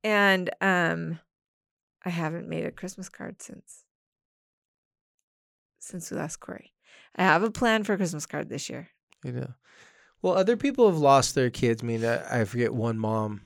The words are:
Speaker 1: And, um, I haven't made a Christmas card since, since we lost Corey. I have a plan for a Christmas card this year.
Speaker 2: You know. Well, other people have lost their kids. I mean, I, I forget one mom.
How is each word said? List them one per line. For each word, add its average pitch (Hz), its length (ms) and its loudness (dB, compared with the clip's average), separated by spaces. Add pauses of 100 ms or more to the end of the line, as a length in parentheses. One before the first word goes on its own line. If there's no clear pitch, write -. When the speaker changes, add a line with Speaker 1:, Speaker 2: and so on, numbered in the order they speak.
Speaker 1:
And, 202 460 4 (120)
um, 165 580 0 (840)
I 185 60 -4
haven't 165 380 -6
made 170 180 -6
a 170 60 -6
Christmas 185 380 -14
card - 320 -14
since, - 420 -20 (2000)
since - 320 -14
we - 60 -6
lost - 220 -8
Corey. - 340 -16 (420)
I 180 80 0
have 180 200 6
a 226 80 0
plan 220 320 2
for 208 100 0
a 180 40 0
Christmas 165 280 -4
card - 240 -8
this - 200 -10
year. 151 200 -12 (340)
Speaker 2:
You 131 100 -8
know. 123 200 -8 (680)
Well, 185 120 0
other 190 240 4
people 254 320 4
have 170 100 2
lost 139 360 6
their 127 140 2
kids. 117 340 0
I - 20 -6
mean, 113 200 -2
I, 117 360 -2
I 107 40 2
forget 117 280 -2
one 113 240 -2
mom. 107 480 -2